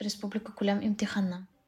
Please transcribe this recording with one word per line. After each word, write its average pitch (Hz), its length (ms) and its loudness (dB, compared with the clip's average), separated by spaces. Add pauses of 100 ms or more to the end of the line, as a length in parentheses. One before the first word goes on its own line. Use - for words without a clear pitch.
республика 214 500 -4
күләм 202 320 2
имтиханны. 196 640 0 (220)